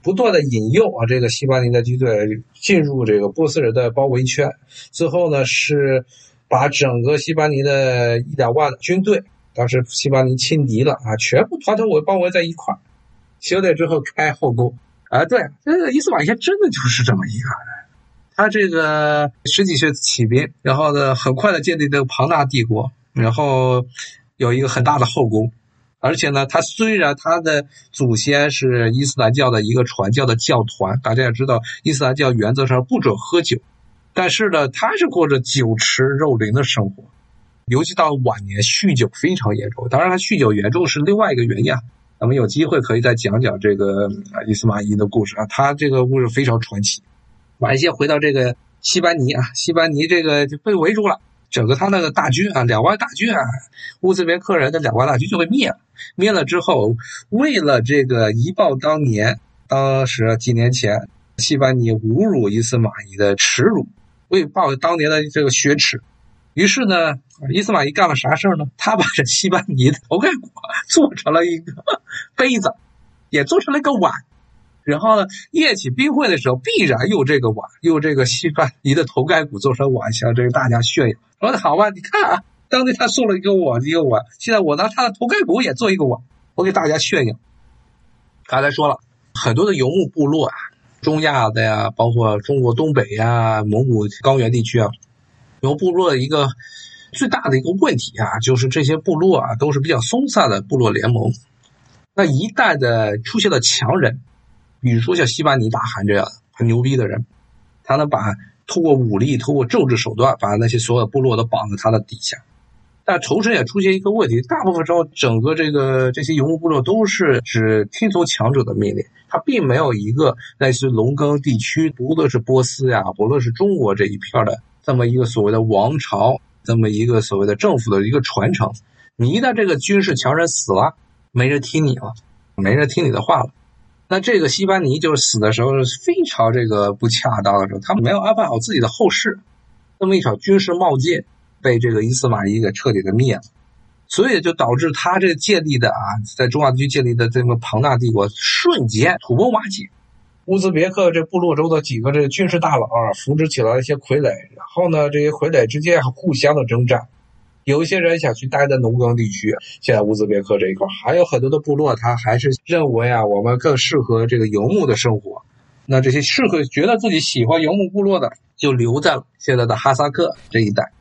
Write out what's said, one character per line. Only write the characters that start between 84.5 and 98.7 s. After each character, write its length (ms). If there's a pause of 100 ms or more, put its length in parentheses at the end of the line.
在 80
我 160
拿 120
他 200
的 100
头 80
盖 200
骨 160
也 100
做 180
一 60
个 80
碗， 160 (340)
我 80
给 80
大 160
家 120
炫 280
耀。” 80 (1120)
刚 160
才 100
说 160
了， 120 (340)
很 220
多 100
的 100
游 140
牧 180
部 200
落 220
啊， 60 (460)
中 220
亚 260
的 140
呀， 260
包 220
括 300
中 200
国 140
东 180
北 220
呀、 500
蒙 240
古 160 (160)
高 180
原 140
地 100
区 160
啊， 120 (720)
游 80
牧 80
部 140
落 180
的 80
一 100
个 180 (640)
最 140
大 220
的 80
一 60
个 80 (100)
问 160
题 220
啊， 220
就 140
是 140
这 160